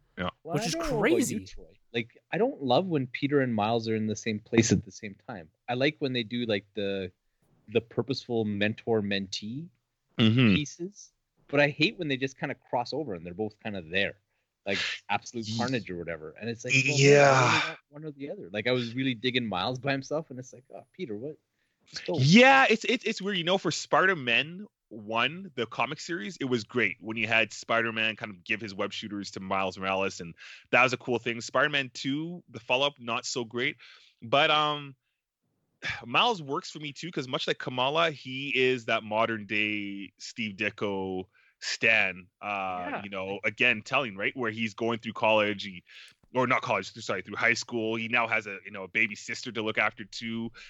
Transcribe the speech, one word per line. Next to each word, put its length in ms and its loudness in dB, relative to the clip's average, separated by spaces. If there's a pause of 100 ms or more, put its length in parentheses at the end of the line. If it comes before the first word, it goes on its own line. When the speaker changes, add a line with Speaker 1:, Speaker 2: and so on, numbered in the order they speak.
(160)
Speaker 1:
Yeah. 140 -4 (140)
Speaker 2:
Well, 100 -4
Speaker 3:
Which 120 0
Speaker 2:
I 20 0
Speaker 3:
is 100 -2
Speaker 2:
don't 100 -2
know 120 0
about 260 4
you, 140 -4
Speaker 3:
crazy. 60 -12
Speaker 2:
Troy. 180 -16 (280)
Like, 240 -4 (160)
I 60 0
don't 240 0
love 240 4
when 220 0
Peter 320 0
and 140 2
Miles 340 2
are 80 2
in 100 0
the 100 -2
same 220 -2
place 340 4
at 120 4
the 80 -18
same 240 -14 (120)
time. 200 -12 (200)
I 60 -2
like 240 2
when 140 -2
they 100 0
do, 240 -4
like, 280 0
the, 360 -4 (580)
the 120 2
purposeful 640 -2
mentor-mentee 1200 -2 (520)
Speaker 1:
Mm-hmm. 360 6
Speaker 2:
pieces, 580 -4 (360)
but 120 2
I 80 6
hate 300 0
when 100 -4
they 80 0
just 220 -4
kinda 160 -6
cross 380 -4
over 220 -4
and 120 -10
they're 80 -10
both 260 -6
kinda 220 -8
there, 340 -2 (500)
like 220 -2 (220)
Absolute 380 -4
Speaker 1:
Ye-, 80 -4
Speaker 2:
Carnage 340 -2
or 60 -8
whatever. 440 -8
And 100 -8
it's 140 -10
like, 100 0
Speaker 1:
y-, 120 6
Speaker 2:
well, 140 2
man, 240 10
I 60 8
really 280 6
Speaker 1:
yeah. 20 0
Speaker 2:
want 280 -6
one 160 -16
or 80 -8
the 180 -10
other. 220 -12
Like, 160 -4
I 40 4
was 220 0
really 200 0
digging 320 -2
Miles 340 -2
by 120 -2
himself, 380 -6
and 80 -12
it's 140 -14
like, 120 -20 (100)
"Oh, 180 -16
Peter, 240 -8
what?" 200 -10 (540)
Just 160 -14
go. 120 -2
Speaker 1:
Yeah, 500 10
it's, 160 2
it's, 200 0
it's 180 -4
weird. 160 -2
You 60 -2
know, 140 2
for 120 -2
Spider-Man 960 2 (220)
one, 680 -4
the 100 -2
comic 340 -4
series, 380 -8
it 60 -4
was 200 2
great 360 0
when 160 -8
you 100 -2
had 260 2
Spider-Man 640 0
kind 140 -10
of 140 -18
give 160 -4
his 140 -8
web 180 -4
shooters 400 -8
to 80 -12
Miles 380 -2
Morales, 420 -2
and 140 -12 (360)
that 120 8
was 100 6
a 40 0
cool 220 0
thing. 220 -6
Spider-Man 540 0
two, 560 -6
the 100 -14
follow-up, 400 0
not 260 -4
so 180 -4
great. 320 -4 (460)
But, 280 4
um, 440 0 (880)
<sighs> 240 -8
Miles 360 2
works 280 -6
for 100 -14
me 120 -10
too, 180 -12
'cause 180 -6
much 180 -4
like 120 -2
Kamala, 540 0
he 440 -10
is 300 2
that 180 0
modern 420 0
day 720 -4
Steve 380 -8
Ditko 680 -4 (360)
stan, 680 0 (140)
uh, 480 -4
Speaker 2:
Yeah. 140 -6
Speaker 1:
you 60 -12
know, 340 -6
again, 380 2
telling, 340 -2
right, 200 -4
where 140 -2
he's 240 -4
going 260 0
through 140 -8
college, 500 2
he, 200 -14 (500)
or 120 4
not 160 2
college, 320 -2
th-, 100 -14
sorry, 180 -4
through 140 -12
high 180 4
school. 420 -2
He 120 -6
now 200 2
has 180 -2
a, 180 -10
you 80 -16
know, 120 -10
a 40 -10
baby 260 0
sister 380 -10
to 100 -4
look 160 -2
after 260 0
too. 460 -8 (200)